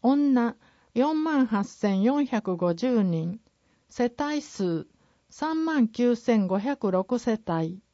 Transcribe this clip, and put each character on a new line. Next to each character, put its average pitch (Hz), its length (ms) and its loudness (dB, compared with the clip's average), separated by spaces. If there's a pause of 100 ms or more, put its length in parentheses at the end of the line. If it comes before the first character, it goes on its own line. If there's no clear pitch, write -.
女、 254 560 2 (360)
四 285 200 2 (100)
万 294 240 2
八 208 160 0
千 196 400 -2
四 277 220 2
百 208 280 -4
五 175 200 0
十 233 280 0
人。 175 380 -2 (480)
世 240 320 -4
帯 294 220 -2
数、 175 480 -4 (400)
三 320 340 -4
万 302 240 2
九 240 280 0
千 226 340 0
五 190 100 2
百 226 320 -4
六 190 260 0
世 220 300 -2
帯。 165 320 -2 (140)